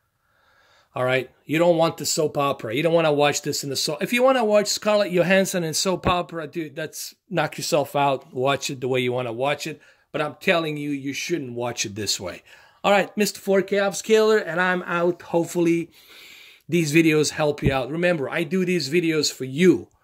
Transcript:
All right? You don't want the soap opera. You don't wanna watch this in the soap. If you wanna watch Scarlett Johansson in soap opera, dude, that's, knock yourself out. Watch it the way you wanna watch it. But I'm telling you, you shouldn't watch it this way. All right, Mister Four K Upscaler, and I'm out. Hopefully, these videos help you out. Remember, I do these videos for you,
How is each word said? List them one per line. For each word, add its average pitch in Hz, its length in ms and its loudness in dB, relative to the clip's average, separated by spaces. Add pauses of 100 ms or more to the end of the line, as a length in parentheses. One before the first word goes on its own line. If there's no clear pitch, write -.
(920)
All 127 120 -2
right? 127 260 0 (140)
You 147 120 -2
don't 170 200 4
want 160 180 2
the 147 100 -8
soap 151 320 -2
opera. 135 380 -2
You 151 80 0
don't 165 100 2
wanna 160 200 4
watch 143 280 2
this 147 220 -6
in 143 60 -8
the 135 80 -6
soap. - 260 -4
If - 80 -4
you 240 100 0
wanna 262 220 4
watch 208 240 2
Scarlett 208 460 0
Johansson 185 500 2
in 156 100 -4
soap 175 320 -2
opera, 170 420 -2
dude, 139 280 -8
that's, 156 400 -12 (140)
knock 156 280 -2
yourself 147 380 -2
out. 139 380 0
Watch 135 360 0
it 131 120 -10
the 131 80 -2
way 131 100 0
you 123 140 0
wanna 123 180 -4
watch 135 340 -4
it. 156 160 -12 (300)
But 147 100 -4
I'm 147 200 -6
telling 165 340 0
you, 147 160 -6
you 139 220 -6
shouldn't 139 400 -6
watch 120 320 -4
it 98 100 -10
this 104 240 -4
way. 87 240 -10 (400)
All 196 80 4
right, 196 240 2
Mister 208 240 -2
Four 196 220 2
K 196 160 -2
Upscaler, 220 680 2
and 165 140 -4
I'm 185 240 0
out. 175 380 0
Hopefully, 170 680 0 (800)
these 151 260 0
videos 156 380 4
help 147 320 -2
you 139 80 4
out. 131 180 -2
Remember, 165 400 0
I 165 140 -2
do 180 220 0
these 170 240 -2
videos 160 420 0
for - 140 -10
you, 147 420 4 (160)